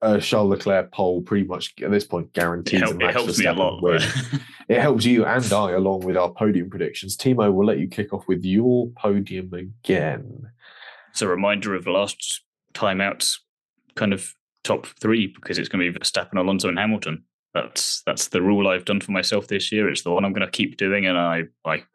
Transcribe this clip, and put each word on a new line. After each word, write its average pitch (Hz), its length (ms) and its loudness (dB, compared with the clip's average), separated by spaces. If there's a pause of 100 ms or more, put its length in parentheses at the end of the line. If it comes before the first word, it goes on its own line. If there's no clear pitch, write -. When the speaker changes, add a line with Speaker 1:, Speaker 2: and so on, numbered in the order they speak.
Speaker 1:
uh, 107 180 4
Charles 107 300 2
Leclerc 95 420 0
pole 90 300 0
pretty 98 260 0
much 87 340 -8
at - 80 -2
this 101 140 2
point 85 300 -6
guarantees 85 480 0
Speaker 2:
It - 20 4
hel-, 110 80 0
Speaker 1:
a 87 40 -4
Max 104 140 0
Speaker 2:
it - 80 0
helps 104 220 0
me 95 60 2
a 85 80 2
Speaker 1:
Verstappen 90 40 -4
Speaker 2:
lot, 92 240 0
Speaker 1:
win. 85 200 4 (300)
Speaker 2:
but 135 140 -2
<laughs> - 240 -14
Speaker 1:
It 120 120 4
helps 120 240 4
you 120 200 6
and 113 280 0
I 101 180 2
along 95 300 2
with 92 160 0
our 87 140 4
podium 95 380 0
predictions. 95 460 -6
Timo, 113 380 4
we'll 95 140 4
let 107 120 2
you 90 80 -2
kick - 260 -6
off - 140 -8
with 87 160 0
your 120 440 2 (100)
podium 98 560 -2
again. 87 960 -4 (640)
Speaker 2:
It's - 100 -6
a 107 80 0
reminder 101 460 0
of 87 120 -8
last - 540 -2 (320)
time 95 260 0
out's - 400 -2 (560)
kind 104 180 0
of 92 200 -6 (320)
top 98 200 -2 (140)
three, 110 280 2
because - 300 -8
it's - 120 -4
gonna 90 200 0
be 90 80 -6
Verstappen, - 400 -4
Alonso, 95 320 0
and 87 100 -2
Hamilton. 101 440 -2 (300)
That's, - 520 -4
that's - 240 -2
the 90 120 0
rule 101 260 4
I've 92 180 0
done 101 160 0
for - 100 -8
myself 98 360 0
this - 240 -4
year. 107 180 2
It's - 140 -2
the 87 80 -2
one 95 140 2
I'm 95 80 0
gonna 92 160 -2
keep - 280 -2
doing, 98 280 0
and 90 120 2
I, 85 260 0 (220)
I 78 180 -2 (100)